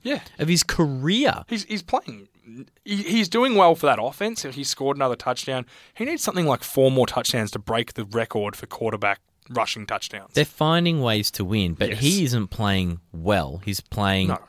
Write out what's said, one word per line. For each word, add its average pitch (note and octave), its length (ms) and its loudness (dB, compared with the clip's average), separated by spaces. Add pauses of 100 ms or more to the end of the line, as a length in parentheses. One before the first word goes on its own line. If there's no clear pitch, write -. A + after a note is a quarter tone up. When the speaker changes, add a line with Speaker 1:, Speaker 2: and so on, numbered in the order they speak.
Speaker 1:
Yeah. C#4 160 -2 (200)
Speaker 2:
of D#3 100 -2
his E3+ 140 4
career. E3 840 0
Speaker 1:
He's, A3 180 -4
he's G#3+ 180 -6
playing. A2+ 440 -4 (560)
He, G3+ 200 -4
he's G#3 260 2
doing A#3+ 260 2
well F3 200 8
for D#3 100 -2
that B2 160 4
offense. G3+ 420 -4
He C#3 220 -8
scored C#3 320 -2
another C3 180 0
touchdown. B2+ 500 -4 (280)
He A3 120 -6
needs D#4+ 160 -4
something E3+ 240 0
like C3 180 2
four C3+ 280 4
more B2+ 160 4
touchdowns A2+ 440 -2
to - 80 -6
break A2+ 340 -4
the A#2 100 -8
record G#2 540 -2
for - 80 -14
quarterback G#2 560 -2 (300)
rushing A2+ 340 -2
touchdowns. G2+ 480 -8
Speaker 2:
They're D3 100 4
finding E3 580 2
ways G#2+ 300 0
to G2 140 -4
win, F#2 300 0
but - 160 0
Speaker 1:
Yes. G#2+ 80 -6
Speaker 2:
he E3+ 260 2
isn't A#2 240 0
playing F#2+ 500 0 (140)
well. E2+ 500 -2
He's G2+ 160 -4
playing F#2+ 500 0
Speaker 1:
No. F2+ 200 -2